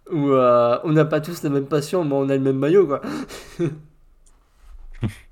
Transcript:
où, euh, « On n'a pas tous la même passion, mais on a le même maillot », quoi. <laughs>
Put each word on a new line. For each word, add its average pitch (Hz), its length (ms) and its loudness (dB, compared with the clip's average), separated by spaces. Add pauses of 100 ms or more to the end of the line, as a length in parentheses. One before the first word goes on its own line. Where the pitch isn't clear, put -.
(120)
où, 143 180 0
euh, « 123 540 4
On 160 80 0
n'a 156 120 4
pas 151 160 -2
tous 170 220 -10
la 151 80 -2
même 139 160 -2
passion, 156 380 -2
mais 139 100 -2
on 139 140 0
a 135 60 2
le 135 60 0
même 135 180 0
maillot », 160 300 4
quoi. 135 120 -2 (580)
<laughs> 170 120 -2 (1600)